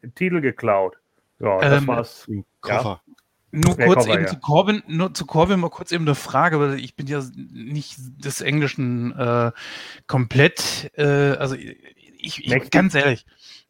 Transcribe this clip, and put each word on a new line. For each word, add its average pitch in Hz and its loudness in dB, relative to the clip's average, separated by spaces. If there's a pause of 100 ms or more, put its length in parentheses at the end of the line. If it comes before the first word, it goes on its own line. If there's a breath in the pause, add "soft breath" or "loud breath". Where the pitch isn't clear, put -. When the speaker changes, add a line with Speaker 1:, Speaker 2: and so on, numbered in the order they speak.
(140)
Speaker 1:
Titel 180 -2
geklaut. 104 0 (420)
Ja, 101 0
das 139 4
Speaker 2:
Ähm, 139 -2
Speaker 1:
war's. 117 -4
Speaker 3:
Im 101 -8 (180)
Speaker 1:
Ja. 104 0
Speaker 3:
Koffer. 104 -4 (520)
Speaker 2:
Nur 170 4
Speaker 1:
Ja, 127 2
Speaker 2:
kurz 120 6
Speaker 1:
Koffer, 107 2
Speaker 2:
eben - 0
Speaker 1:
ja. 95 -2
Speaker 2:
zu - -8
Corbin, 190 2
nur 165 -2
zu 143 -8
Corbin 180 2
mal 170 -2
kurz - -10
eben 165 -2
eine 147 4
Frage, 160 0
weil 139 0
ich 127 -16
bin 143 -10
ja 143 -6 (120)
nicht 127 -12 (260)
des 139 -8
Englischen, 131 -2
äh, 120 0 (540 loud breath)
komplett, 135 0
äh, 143 2
also 135 -4
ich, - -12
ich, - -4
Speaker 1:
Mächtig. 131 0
Speaker 2:
ganz 185 4
ehrlich, 139 2 (420 soft breath)